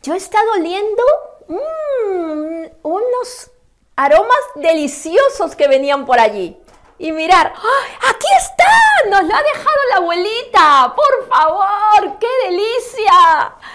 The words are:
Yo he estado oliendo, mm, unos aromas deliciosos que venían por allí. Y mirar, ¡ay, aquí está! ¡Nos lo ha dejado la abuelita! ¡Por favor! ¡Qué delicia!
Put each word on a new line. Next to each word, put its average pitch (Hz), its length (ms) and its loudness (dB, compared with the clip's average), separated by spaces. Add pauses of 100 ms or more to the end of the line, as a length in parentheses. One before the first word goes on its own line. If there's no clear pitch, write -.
Yo 294 120 -6
he - 20 -4
estado 427 380 -2
oliendo, 403 480 -4 (440)
mm, 392 1040 -6 (320)
unos 494 680 -6 (460)
aromas 359 420 4 (160)
deliciosos 320 1000 -2
que 285 120 2
venían 277 380 0
por 247 120 2
allí. 208 380 0 (420)
Y 320 140 -8
mirar, 320 440 2
¡ay, 523 360 -2 (180)
aquí - 160 -4 (120)
está! 831 720 2
¡Nos 392 160 2
lo 381 100 -2
ha 539 80 0
dejado 587 340 0 (140)
la 370 60 2
abuelita! 349 1000 0
¡Por 554 340 0
favor! 403 920 0
¡Qué 466 100 -4 (160)
delicia! 381 1080 0 (200)